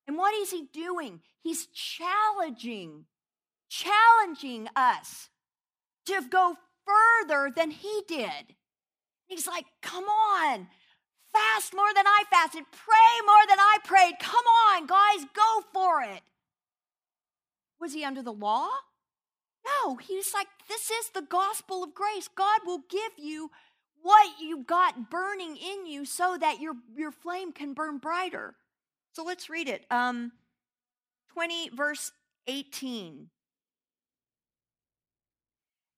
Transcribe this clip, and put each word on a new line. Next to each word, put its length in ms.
And 100
what 160
is 200
he 200
doing? 480
He's 240
challenging, 1400
challenging 1080
us 540
to 240
go 260
further 680
than 180
he 340
did. 480
He's 220
like, 180
"Come 220
on, 640
fast 420
more 180
than 140
I 240
fasted, 400
pray 560
more 220
than 100
I 240
prayed. 380
Come 240
on, 180
guys, 480
go 380
for 300
it." 200
Was 140
he 100
under 180
the 100
law? 360
No, 300
he 200
was 160
like, 140
This 220
is 200
the 120
gospel 600
of 120
grace. 340
God 360
will 260
give 260
you 340
what 380
you 240
got 460
burning 460
in 300
you 180
so 340
that 220
your, 140
your 160
flame 420
can 220
burn 240
brighter. 560
So 120
let's 260
read 180
it. 220
Um, 420
twenty, 380
verse 420
eighteen. 800